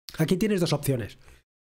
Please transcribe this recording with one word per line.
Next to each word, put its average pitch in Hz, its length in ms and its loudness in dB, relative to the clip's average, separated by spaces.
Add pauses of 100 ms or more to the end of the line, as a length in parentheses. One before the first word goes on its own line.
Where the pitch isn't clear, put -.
(200)
Aquí 160 180 2
tienes 202 240 2
dos 151 120 0
opciones. 131 440 -2 (460)